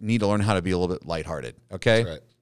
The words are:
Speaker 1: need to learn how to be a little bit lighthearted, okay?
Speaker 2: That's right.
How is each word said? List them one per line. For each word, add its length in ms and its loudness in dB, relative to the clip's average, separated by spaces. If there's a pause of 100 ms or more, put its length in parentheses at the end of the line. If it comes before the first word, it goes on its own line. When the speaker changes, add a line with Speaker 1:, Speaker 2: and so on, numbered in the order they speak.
Speaker 1:
need 200 0
to 60 2
learn 120 2
how 160 2
to 80 0
be 80 0
a 80 2
little 160 0
bit 100 -12
lighthearted, 500 -6 (160)
okay? 300 4
Speaker 2:
That's 140 -2
right. 140 -20 (120)